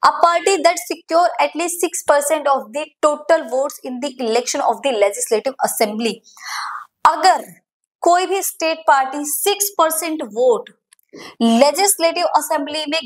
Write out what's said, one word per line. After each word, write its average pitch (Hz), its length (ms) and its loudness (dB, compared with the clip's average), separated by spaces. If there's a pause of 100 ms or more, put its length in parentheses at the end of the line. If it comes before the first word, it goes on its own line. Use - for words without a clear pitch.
A 294 40 4
party 339 480 2
that 330 200 2 (160)
secure 330 340 2 (140)
at 294 140 0
least 339 300 -4
six - 260 0
percent 294 340 0 (100)
of 262 60 -2 (160)
the 302 80 -6 (200)
total 302 380 0 (100)
votes 269 340 -4
in 254 180 -8
the 269 80 -8 (140)
election 240 340 -2
of 226 160 0 (100)
the 262 100 0
legislative 202 580 0 (140)
assembly। 220 440 -2 (920)
अगर 320 480 2 (480)
कोई 359 240 4
भी 381 160 -2
state 320 460 -4
party 277 380 2
six 403 520 -2
percent 320 460 -2
vote 226 460 0 (720)
legislative 330 840 2
assembly 302 640 -2
में 320 160 -4